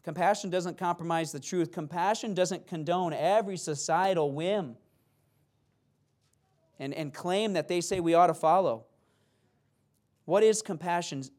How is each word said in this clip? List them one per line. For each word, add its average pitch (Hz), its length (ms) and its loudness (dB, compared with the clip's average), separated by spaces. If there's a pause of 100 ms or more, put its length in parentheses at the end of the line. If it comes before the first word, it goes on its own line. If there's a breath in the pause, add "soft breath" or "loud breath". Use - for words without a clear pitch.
Compassion 185 460 0
doesn't 175 280 -2
compromise 170 560 -2
the 143 60 -10
truth. 170 320 -2
Compassion 180 640 -2
doesn't 180 320 -2
condone 175 460 -2
every 196 460 0
societal 160 760 0
whim 160 460 -2 (2000)
and, 139 140 -6
and 147 200 -8
claim 202 400 -2
that 156 140 -2
they 175 140 0
say 185 180 -4
we 165 140 2
ought 175 140 8
to 165 60 2
follow. 156 520 2 (1400)
What 196 200 4
is 214 180 6
compassion? 170 640 -4 (160)